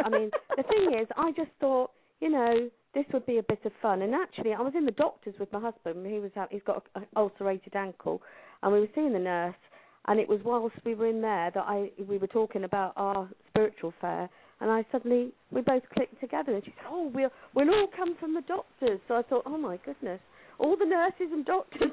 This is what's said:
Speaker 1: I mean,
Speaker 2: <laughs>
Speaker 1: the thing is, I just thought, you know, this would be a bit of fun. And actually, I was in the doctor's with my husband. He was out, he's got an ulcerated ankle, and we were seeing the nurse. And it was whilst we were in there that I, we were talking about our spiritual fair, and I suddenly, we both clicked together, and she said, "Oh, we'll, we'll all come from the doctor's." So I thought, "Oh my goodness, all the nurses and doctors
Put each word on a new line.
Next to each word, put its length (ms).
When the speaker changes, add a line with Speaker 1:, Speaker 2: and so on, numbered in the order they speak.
Speaker 1:
I 60
mean, 220
Speaker 2:
<laughs> 140
Speaker 1:
the 60
thing 360
is, 160
I 160
just 200
thought, 300
you 100
know, 400
this 200
would 120
be 120
a 60
bit 220
of 60
fun. 200
And 120
actually, 400
I 80
was 140
in 100
the 60
doctor's 480
with 140
my 80
husband. 440
He 140
was 160
out, 160
he's 120
got 220
an 100
ulcerated 600
ankle, 460
and 100
we 80
were 120
seeing 200
the 60
nurse. 360
And 120
it 100
was 140
whilst 320
we 80
were 140
in 120
there 320
that 160
I, 220
we 120
were 80
talking 360
about 320
our 320
spiritual 500
fair, 300
and 80
I 220
suddenly, 420
we 100
both 200
clicked 280
together, 320
and 100
she 140
said, 100
"Oh, 200
we'll, 240
we'll 180
all 140
come 320
from 160
the 60
doctor's." 680
So 80
I 80
thought, 240
"Oh 100
my 200
goodness, 420
all 180
the 80
nurses 480
and 100
doctors 500